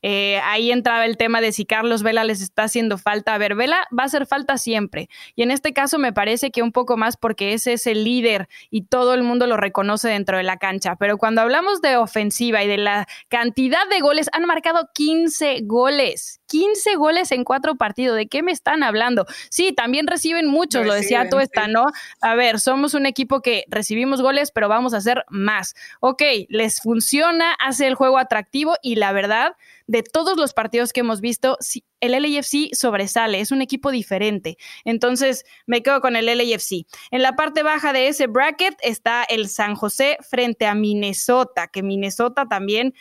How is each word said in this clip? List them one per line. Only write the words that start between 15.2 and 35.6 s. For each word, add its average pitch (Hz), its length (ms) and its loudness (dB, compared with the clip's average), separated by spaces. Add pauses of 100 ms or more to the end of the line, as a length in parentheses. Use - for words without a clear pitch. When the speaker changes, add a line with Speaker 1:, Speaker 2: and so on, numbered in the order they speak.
Speaker 1:
goles. 247 840 0
Quince 403 480 2
goles 320 380 2
en 247 100 -2
cuatro 269 320 0
partidos. 233 400 -2
¿De 214 120 -2
qué 285 140 -4
me 349 120 0
están 302 280 0
hablando? 226 440 2 (240)
Sí, 370 240 0
también 302 340 0
reciben 330 400 0
muchos, 285 380 2
lo 208 80 2
decía 208 300 2
Speaker 2:
Reciben, - 60 -2
Speaker 1:
Tuesta, 269 360 2
Speaker 2:
sí. 214 60 -2
Speaker 1:
¿no? 226 140 4 (360)
A 226 140 2
ver, 233 260 2
somos 269 320 2
un 277 120 2
equipo 269 360 0
que 233 260 0
recibimos 240 540 -2
goles, 277 300 2
pero 214 180 0
vamos 233 240 2
a 220 40 -2
hacer 240 300 0
más. 202 480 -2 (240)
Ok, 262 220 0 (260)
les 220 320 -2
funciona, 320 800 2
hace 262 280 0
el 262 80 2
juego 262 220 4
atractivo 262 640 0
y 240 140 -2
la 202 160 2
verdad, 214 460 0 (300)
de 226 160 0
todos 330 340 0
los 294 160 0
partidos 233 400 -2
que 254 80 -2
hemos 226 180 -2
visto, 240 400 -2
sí, - 240 -8 (160)
el 247 140 0
L 285 140 0
A 294 120 0
F 277 80 -6
C 294 260 -2
sobresale, 208 680 0
es 214 100 -4
un 269 100 0
equipo 269 300 -4
diferente. 202 680 -4 (280)
Entonces, 247 580 0 (220)